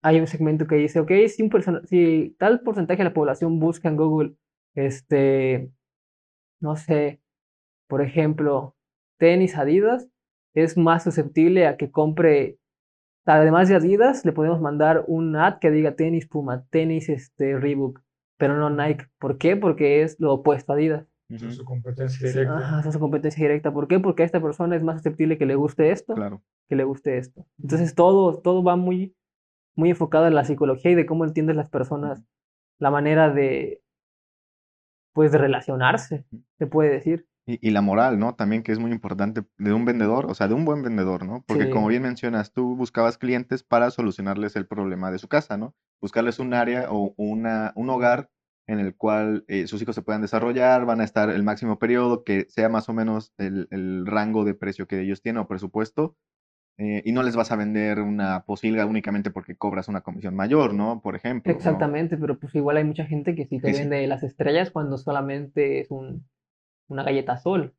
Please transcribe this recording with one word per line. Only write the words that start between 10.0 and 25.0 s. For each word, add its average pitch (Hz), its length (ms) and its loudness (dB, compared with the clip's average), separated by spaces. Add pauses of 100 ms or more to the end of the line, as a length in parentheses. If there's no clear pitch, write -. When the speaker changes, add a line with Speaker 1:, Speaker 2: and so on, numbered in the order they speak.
Speaker 1:
es 160 220 2
más 165 280 4
susceptible 165 640 4
a 143 120 0
que 143 120 -4
compre, 156 680 2 (680)
además 160 440 6
de 196 60 6
Adidas, 208 500 4
le 151 60 2
podemos 160 280 0
mandar 151 480 2
un 160 280 -2
ad 170 220 2
que 160 120 4
diga 151 260 2
tenis 160 320 -2
Puma, 131 420 -6
tenis, 160 380 -2
este, 139 500 -4
Reebok, 135 420 -4 (380)
pero 143 200 2
no 151 120 0
Nike". 151 360 -2 (120)
¿Por 135 200 -4
qué? 180 180 2
Porque 151 460 2
es 156 180 -4
lo 147 140 2
opuesto 139 380 0
a 143 40 0
Adidas. 156 300 0 (240)
Speaker 2:
Son 113 180 -12
Speaker 3:
Ujú. - 40 -10
Speaker 2:
su 127 120 -14
competencia 127 540 -8 (100)
Speaker 1:
Sí, 131 100 -2
Speaker 2:
directa. 139 200 -2
Speaker 1:
ajá, 151 240 -2
son 151 100 -4
su 151 80 -4
competencia 151 420 -2
directa. 147 300 0
¿Por 147 160 -4
qué? 185 120 4
Porque 180 220 0
a 170 40 4
esta 170 160 -2
persona 170 340 -2
es 156 60 0
más 160 140 -2
susceptible 156 420 0